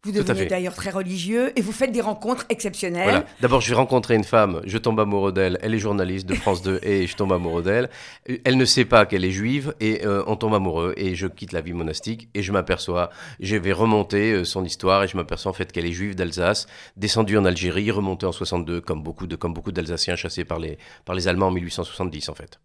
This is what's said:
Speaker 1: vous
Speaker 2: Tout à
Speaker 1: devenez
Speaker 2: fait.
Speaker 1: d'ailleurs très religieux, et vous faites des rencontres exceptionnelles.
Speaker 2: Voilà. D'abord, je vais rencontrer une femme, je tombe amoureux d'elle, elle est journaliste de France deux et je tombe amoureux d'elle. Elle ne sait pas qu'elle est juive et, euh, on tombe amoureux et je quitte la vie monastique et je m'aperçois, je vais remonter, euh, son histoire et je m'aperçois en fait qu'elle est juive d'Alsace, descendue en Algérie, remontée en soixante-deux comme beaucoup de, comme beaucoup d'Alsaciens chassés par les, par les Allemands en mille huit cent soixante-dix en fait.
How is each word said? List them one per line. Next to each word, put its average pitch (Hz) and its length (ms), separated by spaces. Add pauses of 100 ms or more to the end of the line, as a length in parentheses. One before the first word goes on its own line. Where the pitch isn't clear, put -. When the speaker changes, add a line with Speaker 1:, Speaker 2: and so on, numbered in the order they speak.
Speaker 1:
vous 208 80
Speaker 2:
Tout 196 60
à 208 60
Speaker 1:
devenez 190 160
Speaker 2:
fait. 190 80
Speaker 1:
d'ailleurs 180 260
très - 160
religieux, 190 640
et 247 60
vous 196 100
faites 262 200
des 226 100
rencontres 220 480
exceptionnelles. 180 540
Speaker 2:
Voilà. 202 220 (140)
D'abord, 123 220
je 104 80
vais 120 60
rencontrer 123 400
une 107 80
femme, 101 420
je 98 140
tombe 110 200
amoureux 101 320
d'elle, 92 300
elle 107 140
est - 20
journaliste 95 480
de 90 80
France 92 300
deux 95 180
et 98 240
je - 100
tombe 98 160
amoureux 87 300
d'elle. 110 260 (560)
Elle 131 140
ne 127 80
sait 117 200
pas 107 200
qu'elle 92 180
est 92 60
juive 127 500
et, 107 280
euh, 101 180
on 107 120
tombe 110 180
amoureux 90 420
et 95 160
je 92 140
quitte - 240
la 85 100
vie 85 120
monastique 85 600
et 101 80
je 92 100
m'aperçois, 90 600 (280)
je 98 160
vais 98 180
remonter, 104 580
euh, 95 120
son 92 220
histoire 95 380
et 95 40
je - 80
m'aperçois 87 360
en - 20
fait - 180
qu'elle 85 140
est 85 60
juive 95 240
d'Alsace, 90 500 (320)
descendue 104 400
en 98 80
Algérie, 90 460
remontée 95 340
en 90 60
soixante-deux 85 500
comme 78 220
beaucoup 85 240
de, 82 80
comme 85 180
beaucoup 82 180
d'Alsaciens 85 440
chassés 85 300
par 82 120
les, 80 220 (260)
par 92 80
les 92 140
Allemands 92 220
en - 20
mille 87 140
huit 85 40
cent 87 140
soixante-dix 80 460
en 76 40
fait. - 320